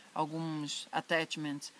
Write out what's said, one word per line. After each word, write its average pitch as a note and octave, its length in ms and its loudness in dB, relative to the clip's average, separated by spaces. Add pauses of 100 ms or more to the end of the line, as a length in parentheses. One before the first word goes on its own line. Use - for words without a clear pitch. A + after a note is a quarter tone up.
(140)
alguns D#3 800 0
attachments, D#3 880 0